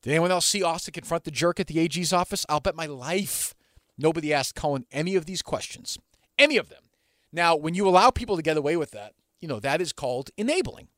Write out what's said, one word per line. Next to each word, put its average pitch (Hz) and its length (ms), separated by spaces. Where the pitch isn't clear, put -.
Did 117 80
anyone 165 200
else 180 160
see 202 160
Austin 175 300
confront - 320
the 160 60
jerk 156 280
at 185 80
the 151 140
A 165 80
G's 156 240
office? 180 360
I'll 151 120
bet 165 160
my 160 100
life 147 680
nobody 156 360
asked 139 220
Cohen 143 380
any 175 240
of 160 100
these 175 160
questions. - 560
Any 285 180
of - 120
them. - 160
Now, 170 240
when 156 180
you 196 140
allow 190 220
people 214 260
to 160 60
get 156 140
away 151 200
with 156 160
that, 104 220
you 165 80
know, 120 120
that 139 200
is 165 120
called 127 440
enabling. 277 600